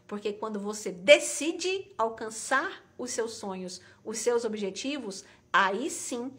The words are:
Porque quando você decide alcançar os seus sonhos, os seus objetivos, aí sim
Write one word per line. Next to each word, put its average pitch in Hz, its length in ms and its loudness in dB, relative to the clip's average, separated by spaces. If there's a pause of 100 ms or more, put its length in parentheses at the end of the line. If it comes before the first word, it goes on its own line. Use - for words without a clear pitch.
Porque 208 240 -4
quando 208 280 -6
você 208 320 -6
decide 330 1040 4
alcançar 226 880 -2 (100)
os 247 140 -6
seus 233 240 -2
sonhos, 185 480 -8 (240)
os 220 140 -6
seus 240 260 2
objetivos, 208 800 -4 (260)
aí 196 380 4
sim 254 480 -6